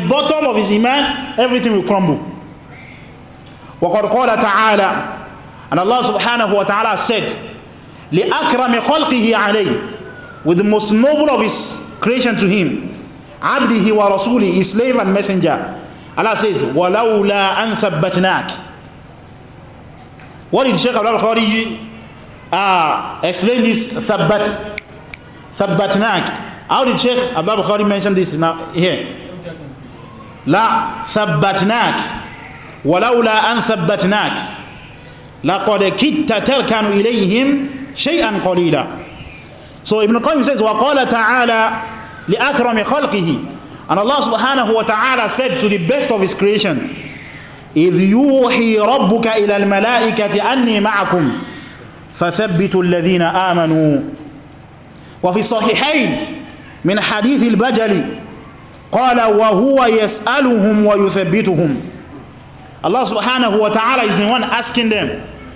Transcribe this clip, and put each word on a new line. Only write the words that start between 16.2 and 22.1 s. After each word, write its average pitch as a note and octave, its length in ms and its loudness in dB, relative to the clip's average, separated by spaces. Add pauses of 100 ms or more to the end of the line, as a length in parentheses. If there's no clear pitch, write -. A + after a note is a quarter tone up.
says, F#3+ 280 0
ولولا G3 1040 2
أن A3+ 120 -2
ثبتناك. F3+ 760 0 (2000)
What A#3 140 2
did G#3 160 0
Shaykh A#3+ 160 0
Abdul A3 220 0
Bukhari, A3+ 600 0 (720)